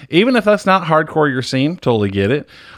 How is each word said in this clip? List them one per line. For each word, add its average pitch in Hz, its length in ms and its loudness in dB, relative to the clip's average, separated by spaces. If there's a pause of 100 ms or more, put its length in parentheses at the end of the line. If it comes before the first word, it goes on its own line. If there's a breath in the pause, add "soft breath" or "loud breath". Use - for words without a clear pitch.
even 233 260 2
if 214 80 0
that's 208 220 0
not 190 180 2
hardcore 156 480 0
your 127 120 -4
scene, 139 340 -2
totally 107 320 -2
get 98 220 0
it. - 180 -4 (280 loud breath)